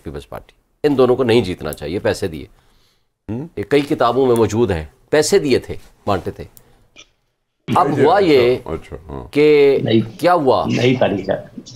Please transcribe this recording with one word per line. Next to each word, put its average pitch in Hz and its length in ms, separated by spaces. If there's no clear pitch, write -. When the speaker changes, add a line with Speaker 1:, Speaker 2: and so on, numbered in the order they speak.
Speaker 1:
पीपल्स 71 200
पार्टी, - 300
इन 147 100
दोनों 123 220
को 131 80
नहीं 117 180
जीतना 85 300
चाहिए, 78 260
पैसे 101 300
दिए। 78 200
Speaker 2:
हम्म। 131 180
Speaker 1:
ये 101 120
कई 143 120
किताबों 135 440
में 120 80
मौजूद 110 380
है, 78 380
पैसे 151 280
दिए 135 200
थे, - 200
बांटे 98 240
थे। 82 120
अब 180 100
Speaker 2:
अच्छा, 143 140
Speaker 1:
हुआ 170 160
ये 131 480
Speaker 2:
अच्छा, - 300
हाँ। 67 160
Speaker 1:
कि 143 600
Speaker 3:
नहीं, 113 180
Speaker 1:
क्या 160 300
हुआ? 127 340
Speaker 3:
नहीं 123 300
तारीख 95 340
है। - 200